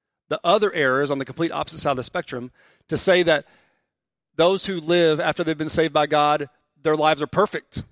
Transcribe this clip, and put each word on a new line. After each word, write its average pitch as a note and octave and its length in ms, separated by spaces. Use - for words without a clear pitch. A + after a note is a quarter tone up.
The D3+ 160
other G3+ 300
error C3+ 280
is C#3+ 100
on C#3 80
the C3 60
complete D#3+ 280
opposite D3+ 260
side C#3+ 120
of C3 60
the B2+ 60
spectrum, B2+ 480
to D#3 80
say F3+ 260
that D#3+ 240
those F#3 300
who F#3 160
live D#3+ 400
after E3+ 240
they've D#3 120
been D#3 120
saved E3 240
by D3+ 140
God, D3 420
their D#3 220
lives D3+ 240
are D3 60
perfect. - 640